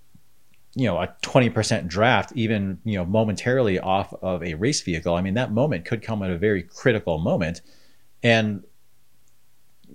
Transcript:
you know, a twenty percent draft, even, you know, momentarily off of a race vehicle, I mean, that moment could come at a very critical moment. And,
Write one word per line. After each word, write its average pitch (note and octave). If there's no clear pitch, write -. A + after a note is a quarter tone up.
you B2+
know, F2
a -
twenty B2
percent G#2+
draft, G2+
even, G#2
you A2
know, F2
momentarily G#2+
off F#2+
of F2+
a E2+
race A2+
vehicle, E2+
I F2
mean, F#2+
that B2
moment B2+
could A2
come G#2+
at F#2+
a E2+
very G2+
critical G2+
moment. F2+
And, A2